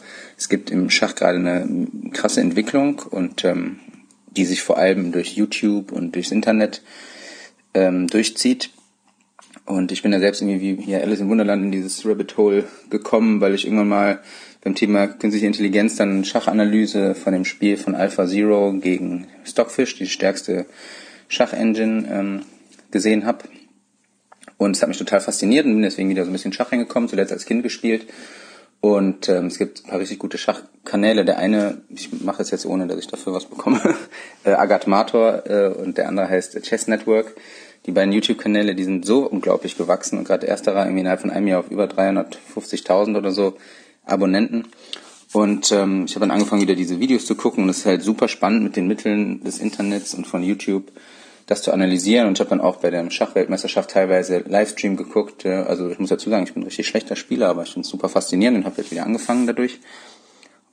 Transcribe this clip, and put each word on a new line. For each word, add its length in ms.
es 120
gibt 220
im 180
Schach 260
gerade 220
eine 500
krasse 280
Entwicklung 720
und, 340
ähm, 360
die 140
sich 180
vor 160
allem 320
durch 220
YouTube 580
und 240
durchs 160
Internet, 520
ähm, 320
durchzieht. 640
Und 240
ich 120
bin 100
da 80
selbst 200
irgendwie 200
wie 40
hier 200
Alice 180
im 80
Wunderland 360
in 80
dieses 340
Rabbit 300
Hole 280
gekommen, 520
weil 140
ich 120
irgendwann 220
mal 320
beim 140
Thema 320
künstliche 380
Intelligenz 500
dann 280
Schachanalyse 920
von 160
dem 120
Spiel 320
von 200
AlphaZero 800
gegen 520
Stockfish, 520
die 100
stärkste 600
Schachengine, 840
ähm, 320
gesehen 340
hab. 220
Und 180
es 80
hat 60
mich 100
total 220
fasziniert 460
und 80
bin 80
deswegen 260
wieder 160
so 60
ein 20
bisschen 200
Schach 200
reingekommen, 360
zuletzt 240
als 140
Kind 160
gespielt. 440
Und, 480
ähm, 180
es 120
gibt 260
ein 60
paar 100
richtig 180
gute 180
Schachkanäle. 880
Der 140
eine, 520
ich 200
mache 160
das 120
jetzt, 160
ohne 220
dass 100
ich 80
dafür 260
was 120
bekomme, 360
<laughs> 640
äh, 60
Agathe 400
Mator, 560
äh, 220
und 280
der 120
andere 200
heißt 340
Chess 260
Network. 480
Die 60
beiden 200
YouTube-Kanäle, 640
die 80
sind 240
so 220
unglaublich 500
gewachsen. 400
Und 80
gerade 220
ersterer 360
irgendwie 160
innerhalb 200
von 100
einem 160
Jahr 140
auf 100
über 160
dreihundertfünfzigtausend 1300
oder 140
so 280
Abonnenten. 600
Und, 380
ähm, 360
ich 100
habe 100
dann 60
angefangen, 300
wieder 120
diese 240
Videos 280
zu 100
gucken. 260
Und 80
es 80
ist 80
halt 160
super 240
spannend, 380
mit 100
den 140
Mitteln 560
des 140
Internets 560
und 120
von 160
YouTube 480
das 160
zu 100
analysieren. 560
Und 60
ich 60
habe 100
dann 100
auch 160
bei 140
der 200
Schachweltmeisterschaft 800
teilweise 540
Livestream 520
geguckt. 460
Ja, 180
also 260
ich 100
muss 120
dazu 180
sagen, 160
ich 80
bin 100
ein 40
richtig 200
schlechter 300
Spieler, 320
aber 140
ich 100
find's 160
super 220
faszinierend 480
und 80
habe 160
jetzt 80
wieder 160
angefangen 400
dadurch. 340